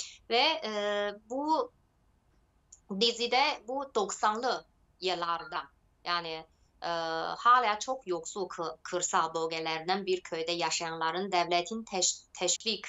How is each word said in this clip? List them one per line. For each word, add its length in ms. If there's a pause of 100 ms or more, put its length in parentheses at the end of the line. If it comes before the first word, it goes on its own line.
(300)
Ve, 340
e, 80 (580)
bu 420 (1300)
dizide 420 (260)
bu 260
doksanlı 680 (360)
yıllarda 640 (420)
yani, 420 (360)
e, 60 (500)
hala 400
çok 280
yoksul 420
kı-, 340
kırsal 520
bölgelerden 720
bir 140
köyde 320
yaşayanların 800
devletin 520
teş-, 380 (100)
teşvik 560